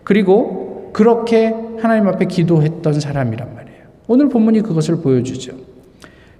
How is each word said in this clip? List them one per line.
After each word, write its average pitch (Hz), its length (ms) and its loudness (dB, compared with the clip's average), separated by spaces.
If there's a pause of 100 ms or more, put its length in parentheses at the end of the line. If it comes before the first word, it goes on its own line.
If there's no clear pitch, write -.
그리고 - 880 0
그렇게 226 600 2 (280)
하나님 220 260 2
앞에 185 180 -2
기도했던 156 760 0
사람이란 135 540 -6
말이에요. - 240 -20 (280)
오늘 262 220 4
본문이 220 320 2
그것을 165 400 -2
보여주죠. - 520 -2 (880)